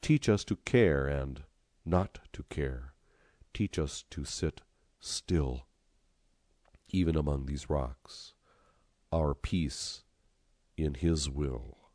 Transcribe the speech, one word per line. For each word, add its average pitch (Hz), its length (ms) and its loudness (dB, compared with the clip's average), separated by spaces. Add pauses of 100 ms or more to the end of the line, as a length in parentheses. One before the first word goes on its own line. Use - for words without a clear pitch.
Teach - 260 4
us 104 160 4
to - 140 -2
care 78 500 4
and 69 360 -4 (420)
not 90 340 2 (140)
to - 160 -12
care. 65 440 -6 (600)
Teach - 260 -2
us 73 300 -4
to 71 160 -8
sit - 340 -6 (400)
still, 69 680 -2 (1200)
even 82 260 2
among 73 300 0
these 71 240 -6
rocks, - 640 -6 (800)
our 78 200 4
peace - 680 -4 (720)
in 76 200 0
his 78 340 2
will. 65 480 -4 (180)